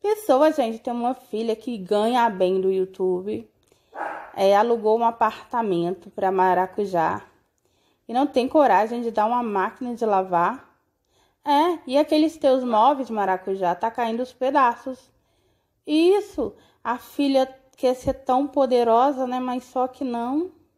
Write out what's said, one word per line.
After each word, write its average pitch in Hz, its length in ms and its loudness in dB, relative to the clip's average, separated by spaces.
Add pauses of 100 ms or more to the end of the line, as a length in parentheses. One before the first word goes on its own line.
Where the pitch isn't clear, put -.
Pessoa, 311 520 2
gente, 226 260 -2
tem 240 140 -8
uma 240 200 -4
filha 226 420 -6
que 226 220 -10
ganha 214 540 0
bem 185 300 0
do 190 120 0
YouTube. 190 760 -4 (840)
É, 196 220 4
alugou 220 420 2
um 233 60 0
apartamento 214 1040 -2
pra 190 220 -2
Maracujá. 185 880 0 (840)
E 226 60 -10
não 269 120 2
tem 262 220 -2
coragem 240 540 2
de 233 80 -4
dar 214 160 0
uma 240 160 -2
máquina 220 520 -4
de 226 120 -4
lavar. 190 640 0 (760)
É, 311 420 2
e 262 120 0
aqueles 311 400 2
teus 262 260 2
móveis, 240 460 2
Maracujá, 190 640 -2
tá 226 160 -4
caindo 233 320 -4
os 254 100 -10
pedaços. 262 800 -2 (760)
Isso, 349 680 0 (280)
a 240 140 -4
filha 269 500 0 (300)
quer 254 180 0
ser 262 200 -4 (100)
tão 262 220 0
poderosa, 254 800 2
né? 247 120 -6
Mas 254 260 -6
só 254 220 -4
que 254 160 -10
não. 262 480 -4 (280)